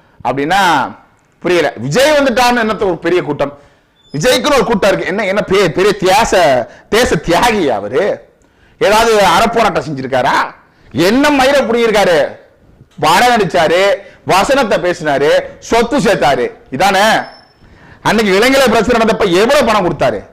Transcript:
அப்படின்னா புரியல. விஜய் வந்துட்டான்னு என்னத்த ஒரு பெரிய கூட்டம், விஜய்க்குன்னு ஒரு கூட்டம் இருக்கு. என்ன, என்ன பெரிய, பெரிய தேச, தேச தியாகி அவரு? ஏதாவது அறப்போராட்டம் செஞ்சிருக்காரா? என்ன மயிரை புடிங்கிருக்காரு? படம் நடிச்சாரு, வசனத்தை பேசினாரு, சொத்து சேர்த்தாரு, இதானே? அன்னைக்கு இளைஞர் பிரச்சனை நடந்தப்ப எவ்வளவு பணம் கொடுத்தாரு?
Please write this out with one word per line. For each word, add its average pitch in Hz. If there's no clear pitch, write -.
அப்படின்னா 143
புரியல. 170
விஜய் 175
வந்துட்டான்னு 240
என்னத்த 214
ஒரு 160
பெரிய 170
கூட்டம், 143
விஜய்க்குன்னு 262
ஒரு 208
கூட்டம் 214
இருக்கு. 165
என்ன, 214
என்ன 196
பெரிய, 190
பெரிய 196
தேச, 190
தேச 214
தியாகி 175
அவரு? 110
ஏதாவது 214
அறப்போராட்டம் 202
செஞ்சிருக்காரா? 131
என்ன 233
மயிரை 277
புடிங்கிருக்காரு? 214
படம் 190
நடிச்சாரு, 180
வசனத்தை 214
பேசினாரு, 156
சொத்து 233
சேர்த்தாரு, 156
இதானே? 190
அன்னைக்கு 196
இளைஞர் 254
பிரச்சனை 226
நடந்தப்ப 220
எவ்வளவு 233
பணம் 214
கொடுத்தாரு? 135